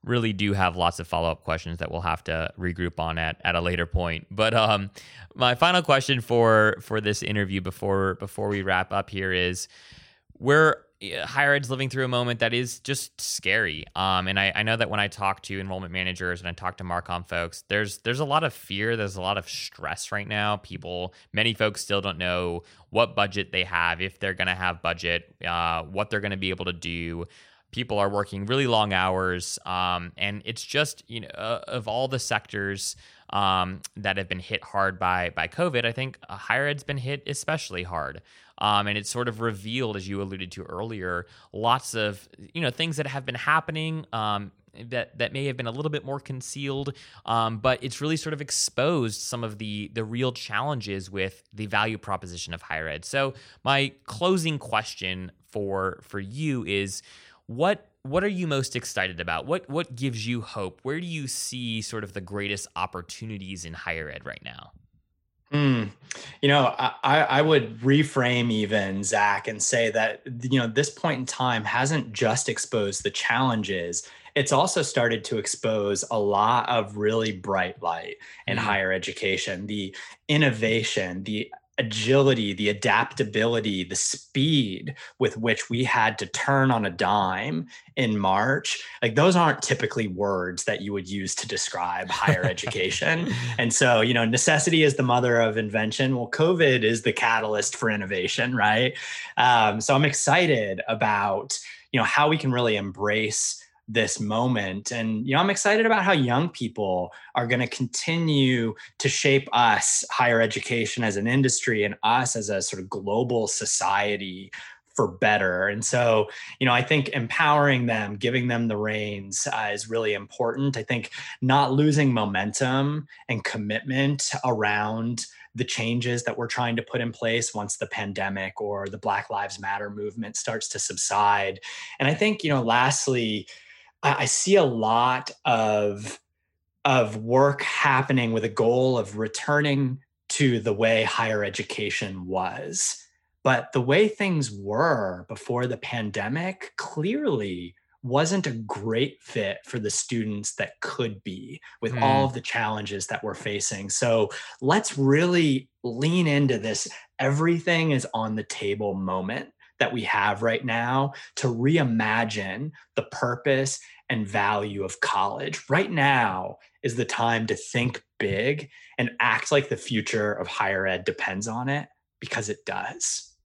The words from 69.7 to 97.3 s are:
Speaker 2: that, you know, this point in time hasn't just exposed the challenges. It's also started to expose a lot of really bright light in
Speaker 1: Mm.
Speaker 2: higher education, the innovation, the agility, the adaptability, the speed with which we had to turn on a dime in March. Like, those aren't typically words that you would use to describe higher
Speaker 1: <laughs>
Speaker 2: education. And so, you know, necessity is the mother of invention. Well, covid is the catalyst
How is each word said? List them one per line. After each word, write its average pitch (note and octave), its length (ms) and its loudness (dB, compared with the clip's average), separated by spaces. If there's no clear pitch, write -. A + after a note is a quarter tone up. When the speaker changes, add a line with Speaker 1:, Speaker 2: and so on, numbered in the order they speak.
Speaker 2:
that, A2 300 0
you C3 160 2
know, A#2 80 2
this C3+ 220 0
point D3 300 -4
in B2+ 60 -6
time B2 380 -2
hasn't C3 480 0
just A#2 380 0
exposed G#2 540 -2
the G2+ 80 -2
challenges. G2+ 960 0
It's C3 160 2
also D#3+ 300 4
started A#2 440 0
to A#2 120 -2
expose G#2 720 -2
a A2+ 80 0
lot G#2 480 2
of G#2 300 -2
really G#2+ 340 0
bright F#2 500 -2
light E2 360 -4
in A#2 120 -2
Speaker 1:
Mm. A#2 40 -2
Speaker 2:
higher G2 300 0
education, F#2+ 760 -4
the G2+ 280 -6
innovation, A2 960 2
the G#2+ 260 -4
agility, A#2 720 4
the G2+ 160 0
adaptability, G#2+ 1120 0
the F2+ 120 -8
speed C3+ 1000 0
with A#2 180 2
which A2 320 0
we A#2 140 0
had A2+ 340 2
to G2+ 80 -4
turn C3+ 460 2
on A2 160 2
a - 20 0
dime G2+ 800 0
in A2+ 220 0
March. G2+ 640 2
Like, A2+ 100 0
those E3+ 220 6
aren't D3 260 4
typically B2+ 460 -2
words F#2 560 -2
that G#2 180 -2
you G2+ 120 -6
would F#2+ 140 -6
use F#2+ 280 -4
to - 120 -8
describe F2+ 640 -4
higher F2+ 340 2
Speaker 1:
<laughs> - 20 0
Speaker 2:
education. G#2 840 -2
And A#2 120 2
so, A#2+ 300 6
you B2 140 4
know, A#2 100 4
necessity D#3 560 4
is C#3+ 140 6
the C3 80 2
mother B2 360 4
of A2 160 4
invention. A2 600 0
Well, A#2+ 160 -4
covid D#3 520 4
is A2 200 2
the A2 100 2
catalyst A2 600 0